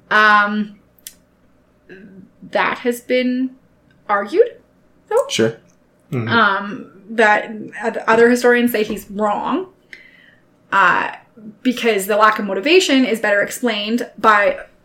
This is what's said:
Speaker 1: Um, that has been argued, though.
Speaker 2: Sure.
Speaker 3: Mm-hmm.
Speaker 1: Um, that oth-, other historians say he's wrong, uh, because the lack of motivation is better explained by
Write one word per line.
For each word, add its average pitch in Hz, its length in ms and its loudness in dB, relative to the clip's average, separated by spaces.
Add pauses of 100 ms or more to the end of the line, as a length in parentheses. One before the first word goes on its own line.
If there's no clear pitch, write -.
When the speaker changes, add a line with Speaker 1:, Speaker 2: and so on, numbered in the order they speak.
(120)
Speaker 1:
Um, 208 640 2 (1700)
that 185 280 -4
has 240 220 -6
been 254 540 -4 (520)
argued, 214 520 0 (500)
though. 466 200 0
Speaker 2:
Sure. - 280 0 (540)
Speaker 3:
Mm-hmm. 120 160 -4
Speaker 1:
Um, 202 640 -2 (180)
that 214 400 0 (340)
oth-, 220 240 -6
other 226 220 6
historians 240 420 2
say 214 120 0
he's 214 260 -10
wrong, 214 580 -4 (1040)
uh, 190 440 2 (460)
because 226 460 -2
the 208 80 0
lack 214 240 4
of 208 60 -6
motivation 262 600 2
is 214 140 -2
better 202 220 0
explained 220 760 -4
by 208 480 2 (200)